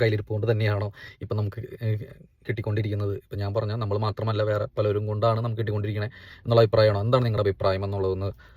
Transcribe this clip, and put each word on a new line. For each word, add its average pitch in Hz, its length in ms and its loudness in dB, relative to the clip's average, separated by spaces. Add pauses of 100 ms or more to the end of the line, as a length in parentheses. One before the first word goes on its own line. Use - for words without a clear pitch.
കയ്യിലിരിപ്പ് 107 300 0
കൊണ്ട് 107 200 0
തന്നെയാണോ 104 400 0 (300)
ഇപ്പം - 160 -6
നമുക്ക്, 107 440 -6
ഏ, 113 140 0 (520)
കിട്ടിക്കൊണ്ടിരിക്കുന്നത്? 104 680 -2
ഇപ്പം - 220 -12
ഞാൻ 101 160 -4
പറഞ്ഞ 107 220 -2
നമ്മൾ 110 220 -2
മാത്രമല്ല 107 460 0
വേറെ 104 220 0
പലരും 104 420 0
കൊണ്ടാണ് 110 340 2
നമുക്ക് 113 180 -4
കിട്ടിക്കൊണ്ടിരിക്കണേ 104 460 -4
എന്നുള്ള - 560 2
അഭിപ്രായമാണോ? 107 400 6
എന്താണ് 120 240 4
നിങ്ങളുടെ 104 240 0
അഭിപ്രായം 98 360 0
എന്നുള്ളതൊന്ന് 98 460 -2 (240)